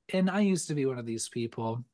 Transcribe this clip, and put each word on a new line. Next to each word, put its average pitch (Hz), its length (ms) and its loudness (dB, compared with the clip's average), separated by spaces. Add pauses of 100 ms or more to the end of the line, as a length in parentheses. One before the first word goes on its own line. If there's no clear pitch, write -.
(120)
and 185 180 4
I 202 120 2
used 190 280 2
to 151 60 -2
be 139 100 2
one 131 120 0
of 117 80 -8
these 113 240 -4
people. 117 640 -4